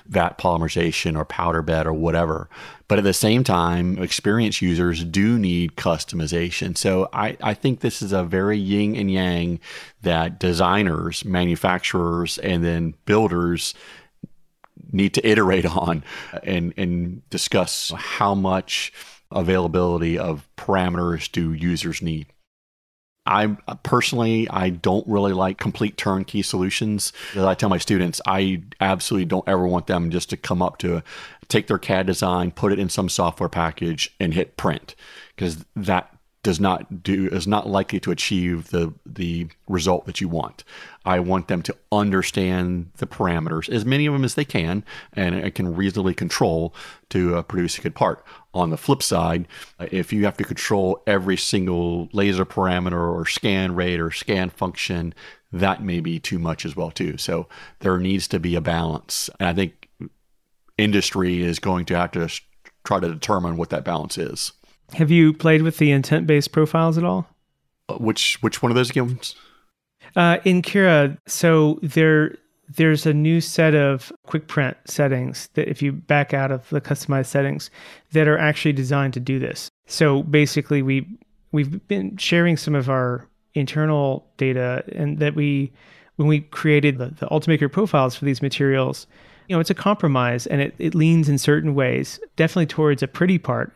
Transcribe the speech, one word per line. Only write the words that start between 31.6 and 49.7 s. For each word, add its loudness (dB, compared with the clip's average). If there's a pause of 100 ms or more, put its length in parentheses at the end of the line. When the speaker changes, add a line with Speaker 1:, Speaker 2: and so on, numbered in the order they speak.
Speaker 1:
their 0
cad 0
design, 0
put 0
it 0
in -2
some -4
software -2
package, -4
and -2
hit -4
print, -4 (420)
'cause -6 (100)
that -2 (300)
does 0
not -2
do, 0
is -4
not 0
likely 0
to -4
achieve -2
the, -2 (100)
the -6 (180)
result 0
that -8
you -4
want. -6 (420)
I 2
want 0
them -2
to -8 (140)
understand 0
the -6
parameters, -2
as -2
many 0
of 0
them 0
as -2
they -2
can, -4 (280)
and -2
it -4
can -2
reasonably 0
control -2 (360)
to, 0
uh, -2
produce -4
a -12
good -6
part. 0 (300)
On 0
the -4
flip 0
side, 0 (320)